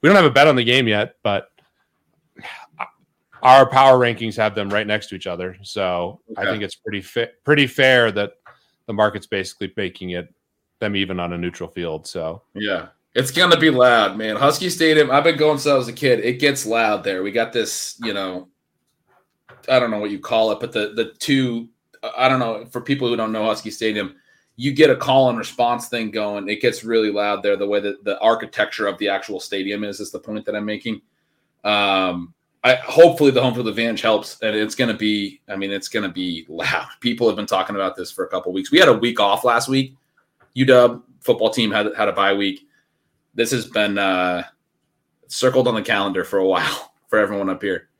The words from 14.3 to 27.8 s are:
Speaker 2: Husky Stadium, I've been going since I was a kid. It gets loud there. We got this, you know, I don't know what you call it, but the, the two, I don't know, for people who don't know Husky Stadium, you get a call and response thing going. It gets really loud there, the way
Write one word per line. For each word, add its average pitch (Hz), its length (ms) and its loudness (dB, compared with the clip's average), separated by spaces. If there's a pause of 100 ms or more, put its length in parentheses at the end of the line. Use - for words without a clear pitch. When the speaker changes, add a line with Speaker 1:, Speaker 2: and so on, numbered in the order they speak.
Speaker 2:
Husky 151 320 0
Stadium, 156 420 2
I've 143 140 2
been 160 140 2
going 151 200 2
since 143 140 0
I 139 40 4
was 123 120 -2
a 117 40 -12
kid. 123 280 0
It 120 180 -2
gets 139 280 0
loud 107 360 0
there. 95 200 -4
We 98 100 -6
got 113 200 -2
this, - 500 -6
you 110 100 -6
know, 92 360 -8 (1200)
I 131 80 4
don't 120 120 0
know 107 80 -4
what 104 120 -6
you 101 80 -8
call 110 340 0
it, - 80 -6
but 117 120 -10
the, 104 220 -4
the 110 240 -4
two, 123 500 -2 (480)
I 127 120 2
don't 131 120 2
know, 113 260 -6
for - 160 -10
people 135 260 -2
who 120 80 0
don't 110 160 -4
know 110 140 -2
Husky 107 240 -4
Stadium, 107 460 -4 (400)
you 135 160 -4
get 143 180 6
a 127 60 4
call 135 340 4
and 117 80 -4
response 120 500 -2
thing 113 220 -6
going. 104 400 -6
It 104 100 -4
gets 120 240 0
really 110 260 0
loud 101 320 -4
there, 101 140 0
the 101 100 -4
way 104 140 -2